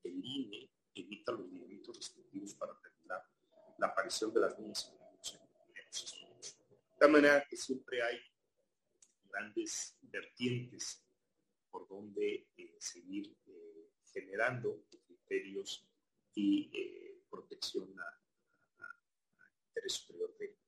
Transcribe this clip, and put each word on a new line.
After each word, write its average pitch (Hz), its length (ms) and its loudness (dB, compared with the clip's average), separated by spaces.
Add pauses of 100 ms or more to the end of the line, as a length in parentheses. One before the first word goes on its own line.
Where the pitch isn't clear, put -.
el 90 220 -8
ine 123 460 -6 (240)
evita 98 380 -6
los 95 160 -4
movimientos 90 480 -14
restrictivos - 580 -12
para - 260 -8
terminar - 420 -12 (560)
la 95 80 4
aparición 98 460 0
de 107 80 6
las 95 180 2
niñas - 320 -8
y - 20 -20
niños - 420 -14
en - 520 -20
los - 180 -10
estudios. - 520 -14 (120)
De - 300 -20
tal 147 120 12
manera 147 380 10
que - 80 -8
siempre 127 460 -2
hay 120 160 -2 (1040)
grandes 107 760 -6
vertientes 123 1000 -4 (680)
por 90 180 -12
donde, 101 680 -2
eh, - 220 -20
seguir, 92 560 -8 (120)
eh, 101 440 -20 (220)
generando 107 720 -2 (220)
criterios - 800 -4 (480)
y, 101 440 4
eh, - 520 -8
protección - 680 -6
a, - 840 -18
a, - 20 -14
a - 680 -20 (180)
interés - 240 -6
superior - 440 -6
de - 200 -8 (120)